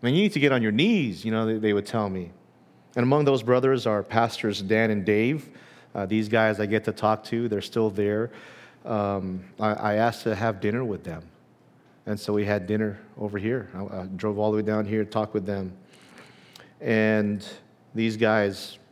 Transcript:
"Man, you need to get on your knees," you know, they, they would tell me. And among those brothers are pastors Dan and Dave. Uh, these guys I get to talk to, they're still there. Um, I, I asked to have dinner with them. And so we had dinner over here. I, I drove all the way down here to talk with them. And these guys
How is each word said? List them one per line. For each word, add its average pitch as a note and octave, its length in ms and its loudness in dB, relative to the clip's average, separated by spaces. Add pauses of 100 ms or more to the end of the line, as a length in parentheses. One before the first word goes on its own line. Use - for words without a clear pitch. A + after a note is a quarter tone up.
"Man, B2 120 2
you F3 80 4
need G#3 100 4
to - 80 -2
get C#3 140 4
on B2+ 80 4
your A2 100 2
knees," C3+ 540 2
you A2+ 60 -2
know, A2 140 2
they, A2 120 0
they G#2+ 160 2
would G2+ 120 2
tell G#2+ 240 -2
me. F#2 220 -8 (640)
And A#2+ 80 2
among C#3+ 220 4
those C3+ 180 4
brothers B2+ 420 4
are G#2 160 2
pastors A2+ 600 0
Dan A2 300 2
and G#2 120 -2
Dave. A2+ 460 2 (460)
Uh, G2 120 -4
these G#2+ 200 0
guys A2 320 2
I G#2+ 60 0
get G#2 200 0
to A2 60 -2
talk G#2+ 340 0
to, A#2 220 -4
they're G#2 140 -2
still A2 300 0
there. G#2 400 0 (520)
Um, G2 600 -2 (160)
I, G#2+ 140 2
I G#2 220 -2
asked A2+ 280 0
to A2+ 100 0
have G#2 260 -2
dinner A2 240 -2
with G#2 200 -6
them. E2 200 -10 (840)
And G#2 120 -4
so - 140 -4
we G#2 120 2
had G2+ 200 0
dinner G#2+ 340 -2 (160)
over G#2 220 -6
here. A2+ 380 -4
I, G2 240 -8
I F#2 60 -8 (100)
drove G#2 240 -4
all G#2+ 100 2
the G#2+ 80 2
way G#2+ 60 0
down G#2+ 240 0
here G#2+ 160 0
to G2+ 60 -8
talk G#2+ 260 -2
with G2 100 -2
them. G2 260 -6 (1080)
And G#2+ 640 0 (480)
these A2 240 -2
guys G#2+ 640 0 (120)